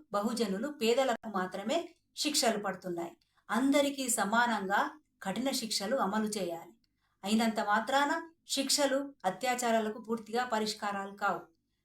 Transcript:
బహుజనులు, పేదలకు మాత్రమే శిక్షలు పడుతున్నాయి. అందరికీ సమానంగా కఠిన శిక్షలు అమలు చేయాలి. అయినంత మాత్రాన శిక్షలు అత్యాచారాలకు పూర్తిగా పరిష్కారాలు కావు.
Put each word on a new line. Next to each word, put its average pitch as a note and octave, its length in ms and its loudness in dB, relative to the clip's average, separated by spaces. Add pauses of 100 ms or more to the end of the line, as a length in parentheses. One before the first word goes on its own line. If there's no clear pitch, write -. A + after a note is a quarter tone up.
(120)
బహుజనులు, G#3+ 560 -2
పేదలకు A#3+ 600 0
మాత్రమే G3+ 600 -4 (280)
శిక్షలు A#3+ 420 0
పడుతున్నాయి. F3+ 540 -6 (380)
అందరికీ C#4 580 2
సమానంగా A3 800 2 (320)
కఠిన A#3 280 -2
శిక్షలు A3 460 -2
అమలు G#3+ 300 2
చేయాలి. F3+ 460 -4 (520)
అయినంత A3 360 2
మాత్రాన C4+ 600 2 (260)
శిక్షలు C#4 680 0 (100)
అత్యాచారాలకు A3+ 760 0
పూర్తిగా A3+ 460 -4
పరిష్కారాలు G#3 680 -2
కావు. G3+ 280 -2 (440)